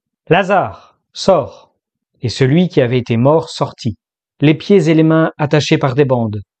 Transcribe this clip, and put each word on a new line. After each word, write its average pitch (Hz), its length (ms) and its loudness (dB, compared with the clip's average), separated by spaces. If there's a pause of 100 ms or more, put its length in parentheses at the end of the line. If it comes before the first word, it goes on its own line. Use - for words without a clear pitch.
(280)
Lazare, 170 720 -2 (120)
sors ! » - 600 -2 (460)
Et 120 80 -6
celui 143 400 2
qui 156 120 0
avait 127 180 0
été 120 180 -2
mort 147 320 2
sortit, - 480 -8 (440)
les 151 140 4
pieds 185 340 2
et 165 60 2
les 156 80 4
mains 160 340 2
attachés 151 420 0
par 131 180 -2
des 147 80 2
bandes, 113 380 -2 (180)